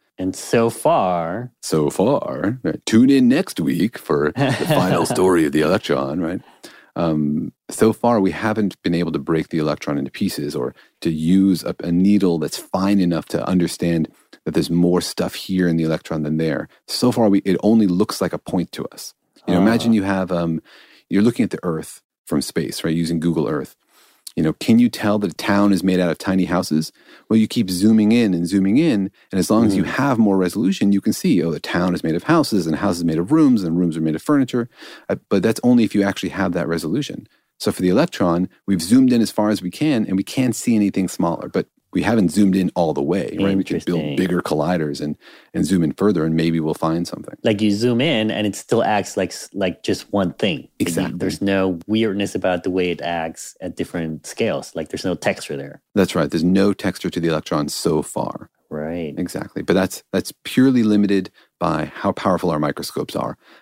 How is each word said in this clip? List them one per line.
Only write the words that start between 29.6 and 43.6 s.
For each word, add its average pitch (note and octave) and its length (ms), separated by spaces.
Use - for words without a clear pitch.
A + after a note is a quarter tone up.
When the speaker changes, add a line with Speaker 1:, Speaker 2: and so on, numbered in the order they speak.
Speaker 2:
as G2+ 80
you F#2 80
Speaker 1:
Mm. - 140
Speaker 2:
have C3+ 220
more G2+ 180
resolution, F#2+ 560
you G2 80
can G#2+ 120
see, C#3+ 300
oh, - 80
the - 80
town F3+ 340
is E3+ 120
made - 100
of F2 100
houses, C#3+ 400
and D#2+ 120
houses F2 280
made D#2+ 140
of F#2+ 140
rooms, C3+ 320
and E2 120
rooms F2 200
are D#2+ 60
made D#2 120
of D2+ 80
furniture. C#3 460
Uh, G2 80
but G2 140
that's A2 220
only A#2+ 180
if G2+ 100
you G2+ 120
actually G2 240
have F2+ 240
that E2+ 160
resolution. E2 580
So G#2 140
for - 100
the F#2 60
electron, F#2 600
we've F2+ 180
zoomed B2 300
in A#2 100
as G2+ 100
far G#2+ 180
as G#2 100
we F2+ 120
can, C#3 340
and F#2+ 100
we G2 60
can't B2+ 320
see A#2 220
anything G2 320
smaller. - 400
But - 180
we F2 120
haven't G2+ 280
zoomed G2 240
in F#2 200
all E2 180
the C#2 100
way, D2+ 380
right? G2 160
We F#2 80